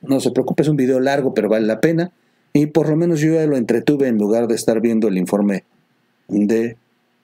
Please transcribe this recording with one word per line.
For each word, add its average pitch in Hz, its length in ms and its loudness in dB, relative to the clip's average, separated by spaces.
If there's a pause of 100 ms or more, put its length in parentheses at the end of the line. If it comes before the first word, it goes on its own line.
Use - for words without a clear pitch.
no 135 180 0
se 123 120 0
preocupe. 127 320 0
Es 143 60 0
un 151 80 0
video 131 220 2
largo, 135 340 0
pero 104 160 0
vale 110 160 0
la 110 160 -2
pena. 165 300 0 (420)
Y 147 140 2
por 151 200 0
lo 156 80 0
menos 165 240 0
yo 156 140 2
ya 160 120 0
lo 143 120 0
entretuve 123 500 0
en 117 100 0
lugar 107 300 0
de 113 80 -2
estar 110 240 -2
viendo 113 280 0
el 95 100 0
informe 98 460 -2 (640)
de 113 500 -2 (460)